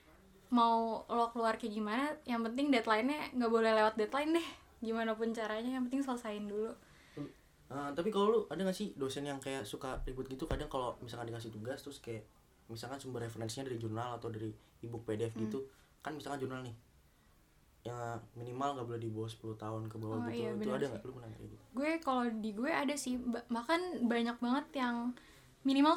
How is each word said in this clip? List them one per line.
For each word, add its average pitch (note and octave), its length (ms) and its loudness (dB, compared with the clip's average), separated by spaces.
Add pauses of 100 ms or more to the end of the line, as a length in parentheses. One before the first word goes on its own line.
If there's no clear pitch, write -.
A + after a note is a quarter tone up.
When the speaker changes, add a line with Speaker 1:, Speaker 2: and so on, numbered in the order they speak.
(500)
Speaker 1:
mau A3+ 560 6
lo A#3 260 4
keluar A3+ 240 2
kayak A3+ 160 -4
gimana, A3 400 0 (160)
yang A#3 160 0
penting B3 240 2
deadline-nya A#3 640 4
nggak B3 160 2
boleh A3+ 240 6
lewat A3 240 6
deadline C#4 400 2
deh. E4 120 2 (340)
Gimana A3+ 320 0
pun A3+ 180 0
caranya, A3+ 480 -2
yang B3 80 0
penting C4+ 160 2
selesain A3+ 400 -4
dulu. G#3+ 300 -2 (960)
Speaker 2:
Eh, C#3+ 240 -4
tapi F3 160 0
kalau G3 160 4
lu A3+ 140 6 (100)
ada E3+ 160 0
nggak F#3+ 80 2
sih F#3+ 240 -6
dosen C3+ 240 -2
yang C#3+ 160 -4
kayak C3+ 240 -4
suka B2+ 400 -6
ribut C3 240 -6
gitu? C3 160 -6
Kadang D3+ 240 -2
kalau B2+ 320 -2
misalkan A#2 320 -8
dikasih A2+ 240 -8
tugas, A2+ 240 -8
terus - 240 -14
kayak A2+ 240 -8 (400)
misalkan A#2+ 320 -10
sumber B2+ 240 -6
referensinya A2+ 480 -6
dari A#2 80 -4
jurnal A2+ 400 -4
atau A2+ 80 -8
dari A2 240 -4 (320)
e-book A#2 240 -8
P A2 80 0
D A2+ 160 -2
F A2 80 -10
Speaker 1:
Hmm. A2 80 0
Speaker 2:
gitu, G#2+ 160 -2 (400)
kan C#3+ 80 -6
misalkan C#3 320 -6
jurnal B2+ 240 -6
nih, A2+ 80 -10 (1120)
yang A#2 320 -4 (160)
minimal B2+ 400 -2
nggak B2 160 -6
boleh A#2 80 -4
di A2+ 160 -4
bawah A2 160 -4
sepuluh A2 240 -8
tahun A2 320 -6
ke A2 160 -8
bawah A2 160 -2
Speaker 1:
Oh, A#3+ 80 -2
Speaker 2:
gitu. A#3 80 -4
Speaker 1:
iya, A#3 160 -2
Speaker 2:
Itu - 80 -4
Speaker 1:
benar G#3+ 160 0
Speaker 2:
ada - 80 0
Speaker 1:
sih. C#3 80 0
Speaker 2:
nggak? A2 160 -8
Lu B2+ 80 -10
pernah A#2+ 160 -12
kayak A2 160 -12
gitu? G#2+ 100 -14 (140)
Speaker 1:
Gue, C#4 200 0 (120)
kalau B3+ 240 2
di A3 240 -2
gue A3+ 240 -2
ada C#4 240 2
sih, B3 240 -2
ba-, A#3+ 240 -2
bahkan A#3+ 340 2 (220)
banyak A#3 400 4
banget B3+ 320 2
yang B3 220 2 (640)
minimal C#4 340 8